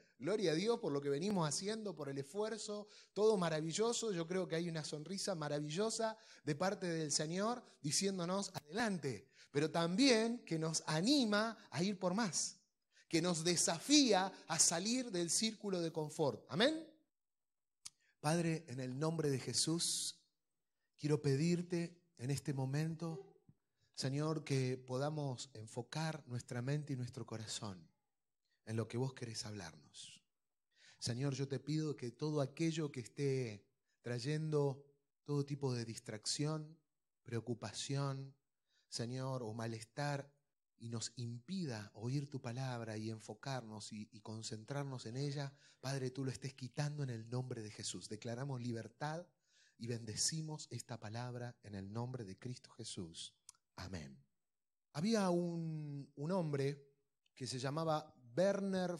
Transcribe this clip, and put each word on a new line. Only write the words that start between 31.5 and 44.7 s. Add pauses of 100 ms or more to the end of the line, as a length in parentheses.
pido
que
todo
aquello
que
esté (340)
trayendo (380)
todo
tipo
de
distracción, (460)
preocupación, (540)
Señor,
o
malestar, (460)
y
nos
impida
oír
tu
palabra
y
enfocarnos
y,
y
concentrarnos